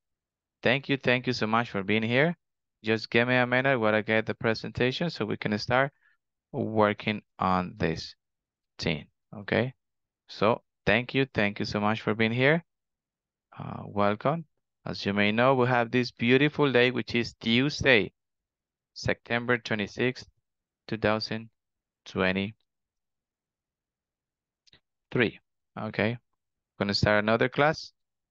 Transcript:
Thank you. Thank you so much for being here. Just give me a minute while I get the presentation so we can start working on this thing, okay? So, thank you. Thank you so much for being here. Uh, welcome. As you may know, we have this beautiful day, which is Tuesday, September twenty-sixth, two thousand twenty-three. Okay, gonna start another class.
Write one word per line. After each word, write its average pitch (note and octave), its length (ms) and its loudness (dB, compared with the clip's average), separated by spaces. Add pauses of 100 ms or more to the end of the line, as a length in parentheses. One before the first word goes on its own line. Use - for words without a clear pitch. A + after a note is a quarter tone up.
(600)
Thank C3 280 0
you. C#3 80 0
Thank B2+ 300 0
you B2 60 0
so A2 140 -2
much A2+ 240 0
for G2 120 -2
being G#2 200 0
here. C3+ 320 2 (480)
Just A2 260 -2
give A#2+ 200 4
me B2+ 60 2
a B2 120 2
minute B2+ 320 2
while G#2+ 160 2
I G#2+ 60 2
get A2 240 0
the A2 100 -6
presentation B2 760 -2
so - 160 -6
we A2 120 -6
can G#2 200 -2
start C3 340 0 (600)
working G#2+ 680 0 (180)
on F#2 380 0
this E2 360 -4 (640)
thing, D#2 300 -4 (280)
okay? G#2+ 380 -2 (540)
So, - 340 0 (240)
thank A2+ 300 2
you. C3+ 180 2
Thank G#2 260 0
you G#2 60 -2
so G#2+ 140 -4
much G#2+ 220 0
for A2 120 -2
being A2+ 200 0
here. C#3 300 2 (920)
Uh, - 280 -12
welcome. G#2 600 0 (400)
As F2+ 200 -8
you G2 80 0
may G#2 180 2
know, B2 240 4
we B2 120 2
have A#2+ 240 0
this B2 200 0
beautiful C#3 580 2
day, B2 220 4
which A#2+ 240 -6
is A2+ 240 -2
Tuesday, B2 720 2 (800)
September A#2+ 640 -4
twenty-sixth, A2+ 680 -4 (640)
two A2+ 80 -4
thousand G#2+ 520 -2 (540)
twenty-three. G2 500 -2 (3250)
Okay, A2 380 -2 (600)
gonna G2+ 140 -2
start G#2 300 2
another A2+ 240 2
class. - 460 -2 (380)